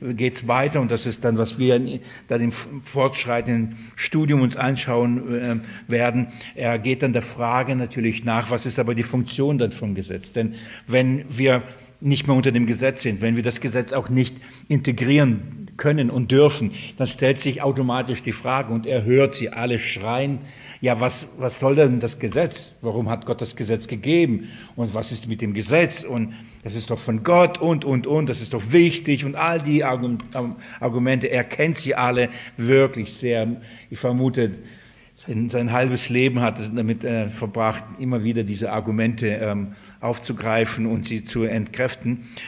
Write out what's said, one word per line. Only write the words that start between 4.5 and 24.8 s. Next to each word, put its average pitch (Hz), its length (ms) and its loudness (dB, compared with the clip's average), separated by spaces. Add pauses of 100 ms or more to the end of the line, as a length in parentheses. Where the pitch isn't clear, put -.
anschauen, 123 800 0
äh, 120 200 -2 (320)
werden. 120 400 2 (280)
Er 117 240 0
geht 127 240 0
dann 127 100 2
der 120 80 2
Frage 120 540 -2
natürlich 113 480 -2
nach, 117 260 0
was 120 160 -2
ist 127 140 -2
aber 120 160 0
die 117 80 0
Funktion 135 560 0
dann 110 120 2
vom 104 220 -6
Gesetz? 92 380 -8
Denn 110 240 -2 (320)
wenn 131 420 2
wir 127 320 4 (400)
nicht 143 260 2
mehr 139 80 6
unter 127 160 4
dem 120 140 4
Gesetz 123 380 0
sind, 101 180 -2
wenn 113 140 2
wir 117 80 0
das 117 180 -2
Gesetz 123 320 -2
auch 131 160 -2
nicht 127 260 2 (320)
integrieren 131 1080 2
können 147 320 2
und 127 220 0
dürfen, 139 400 6 (260)
dann 127 100 0
stellt 135 320 2
sich 139 220 -2
automatisch 127 600 0
die 120 80 -2
Frage, 123 400 -2
und 113 140 -2
er 127 180 0
hört 131 300 4
sie 110 160 -6
alle 120 300 -2
schreien, 123 600 -4 (400)
ja, 123 220 2
was, 127 260 -2 (100)
was 127 220 -4
soll 135 160 4
denn 135 240 6
das 117 200 -4
Gesetz? 127 640 -2
Warum 113 280 -2
hat 117 160 -4
Gott - 160 -4
das - 160 -8
Gesetz 110 300 -2
gegeben? 127 600 2 (280)
Und 113 160 -2